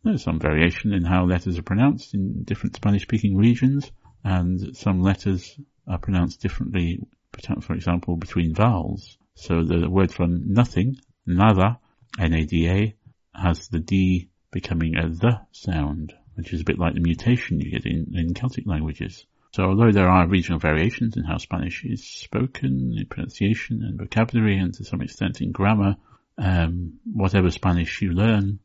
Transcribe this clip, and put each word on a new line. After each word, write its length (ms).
There's 220
some 160
variation 520
in 120
how 220
letters 320
are 40
pronounced 520
in 280
different 320
Spanish-speaking 640
regions, 560
and 520
some 260
letters 540
are 120
pronounced 420
differently, 680
for 140
example, 420
between 380
vowels. 640
So 280
the 280
word 220
for 140
nothing, 680
nada, 520
N 160
A 120
D 220
A, 260
has 340
the 120
D 500
becoming 460
a 140
the 300
sound, 600
which 180
is 80
a 20
bit 140
like 160
the 60
mutation 600
you 100
get 140
in, 300
in 180
Celtic 340
languages. 600
So 120
although 280
there 160
are 180
regional 320
variations 600
in 60
how 120
Spanish 480
is 180
spoken, 960
in 140
pronunciation 720
and 160
vocabulary, 600
and 140
to 120
some 180
extent 400
in 100
grammar, 440
um, 560
whatever 460
Spanish 500
you 120
learn 520